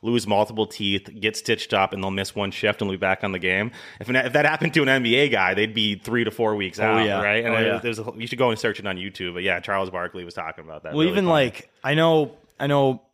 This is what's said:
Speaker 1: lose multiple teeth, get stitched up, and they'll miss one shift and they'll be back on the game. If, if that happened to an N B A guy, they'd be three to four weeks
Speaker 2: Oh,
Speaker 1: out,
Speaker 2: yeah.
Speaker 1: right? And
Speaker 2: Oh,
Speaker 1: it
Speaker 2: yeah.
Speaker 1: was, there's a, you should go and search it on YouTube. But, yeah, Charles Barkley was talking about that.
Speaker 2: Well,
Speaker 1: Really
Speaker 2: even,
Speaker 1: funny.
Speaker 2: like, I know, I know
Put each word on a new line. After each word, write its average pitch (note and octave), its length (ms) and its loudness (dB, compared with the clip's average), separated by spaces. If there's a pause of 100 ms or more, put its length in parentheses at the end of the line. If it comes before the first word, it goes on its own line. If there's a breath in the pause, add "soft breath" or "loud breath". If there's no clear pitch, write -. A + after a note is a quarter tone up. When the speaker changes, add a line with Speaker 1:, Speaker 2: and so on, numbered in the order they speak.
Speaker 1:
lose A#2 240 0
multiple G#2+ 400 0
teeth, G2 420 -4 (120)
get A2 180 -2
stitched - 340 -2
up, G2 220 2
and G2 100 -6
they'll F#2+ 60 -2
miss G2 240 -4
one G2+ 160 -2
shift G#2 320 -2
and G2+ 80 0
they'll F#2+ 80 -2
be - 20 -12
back F#2+ 240 0
on G2 80 -4
the F#2 60 -4
game. F#2+ 320 0 (300 loud breath)
If, G2+ 100 -10
if B2+ 240 0
that D3 140 4
happened D#3 260 0
to D3+ 80 4
an C3 80 2
N C3 140 4
B A#2 140 4
A D3 120 4
guy, F#2+ 240 2
they'd G#2+ 220 0
be G#2+ 220 0
three A#2 260 0
to G#2+ 80 0
four G#2+ 240 0
weeks G2 240 -4
Speaker 2:
Oh, G#2 40 0
Speaker 1:
out, A2 220 4
Speaker 2:
yeah. G2 160 0
Speaker 1:
right? G#2+ 240 2
And A2+ 80 0
Speaker 2:
Oh, A2 60 2
Speaker 1:
it A2+ 80 2
Speaker 2:
yeah. G#2 60 0
Speaker 1:
was, F#2+ 100 -4
there's A2+ 160 -4
a, A2 240 -10
you A#2 40 -8
should B2 120 -8
go B2 120 4
and G#2+ 60 -2
search G#2+ 220 -2
it G2+ 80 -8
on F#2+ 80 -4
YouTube. F#2 380 -8
But, F2+ 100 -6
yeah, F2+ 160 0
Charles G2 300 -2
Barkley F2+ 340 -6
was E2+ 100 -14
talking D#2+ 300 -10
about D#2 200 -16
that. D#2+ 100 -10
Speaker 2:
Well, D3+ 80 0
Speaker 1:
Really F3+ 100 4
Speaker 2:
even, F#3+ 140 0
Speaker 1:
funny. E3+ 80 4 (140)
Speaker 2:
like, - 220 -12 (140)
I C#3 100 0
know, D#3+ 440 2 (200)
I C#3 100 -2
know C#3 340 2 (120)